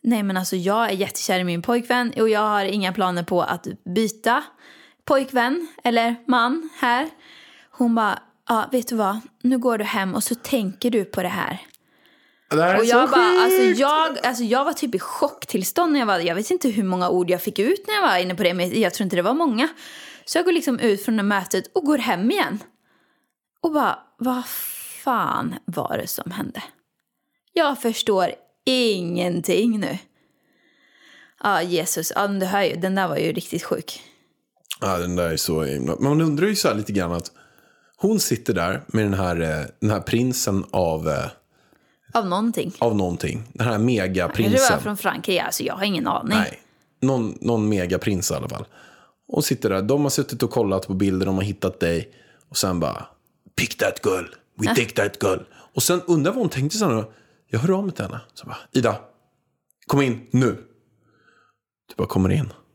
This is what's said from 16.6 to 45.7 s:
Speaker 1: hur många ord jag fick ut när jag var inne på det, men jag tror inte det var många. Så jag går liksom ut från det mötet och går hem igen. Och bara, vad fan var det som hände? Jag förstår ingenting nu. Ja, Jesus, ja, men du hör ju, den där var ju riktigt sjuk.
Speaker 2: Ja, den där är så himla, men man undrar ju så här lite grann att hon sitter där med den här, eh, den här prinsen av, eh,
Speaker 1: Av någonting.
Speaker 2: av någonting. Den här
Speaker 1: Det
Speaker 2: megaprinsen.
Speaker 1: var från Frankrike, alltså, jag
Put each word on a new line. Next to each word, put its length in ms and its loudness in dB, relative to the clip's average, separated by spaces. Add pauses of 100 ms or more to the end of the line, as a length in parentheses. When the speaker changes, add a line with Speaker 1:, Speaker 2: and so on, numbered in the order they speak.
Speaker 1:
hur 160 0
många 240 0
ord 220 2
jag 120 2
fick 160 -4
ut 280 2
när 80 -2
jag 80 0
var 160 4
inne 160 -2
på 80 -2
det, 120 4
men 260 0
jag 140 2
tror 100 -2
inte 120 0
det 60 2
var 120 2
många. 340 2 (560)
Så 140 -2
jag 60 0
går 80 2
liksom 260 0
ut 260 2
från 120 0
det 60 0
mötet 420 0 (100)
och 100 0
går 140 4
hem 320 0
igen. 280 0 (1040)
Och 100 0
bara, 260 2 (200)
vad 280 -2
fan 1080 -4 (100)
var 340 -4
det 80 -6
som 240 -8
hände? 320 -8 (920)
Jag 300 0
förstår 480 2 (360)
ingenting 1120 2
nu. 180 -4 (1400)
Ja, 200 2
Jesus, 520 -2
ja, 140 0
men 100 -2
du 80 0
hör 160 0
ju, 140 0
den 180 -2
där 140 2
var 80 -2
ju 160 0
riktigt 320 -6
sjuk. 360 -6 (800)
Speaker 2:
Ja, 180 0
den 180 -2
där 160 0
är 40 -2
så 260 -2
himla, 360 -2
men 100 -4
man 120 2
undrar 260 0
ju 100 0
så 120 0
här 60 2
lite 180 -4
grann 200 0
att 200 -6 (640)
hon 240 2
sitter 340 -2
där 320 -2
med 180 0
den 100 2
här, 260 0
eh, 260 -2 (140)
den 100 0
här 100 0
prinsen 720 0
av, 380 0
eh, 160 -2 (880)
Speaker 1:
Av 120 0
någonting. 520 -2
Speaker 2:
av 180 2
någonting. 460 -2 (100)
Den 140 -2
här 60 0
Speaker 1:
Det 120 0
Speaker 2:
megaprinsen. 920 2
Speaker 1:
var 60 -4
från 140 -4
Frankrike, 460 -2
alltså, 200 -6
jag 120 -4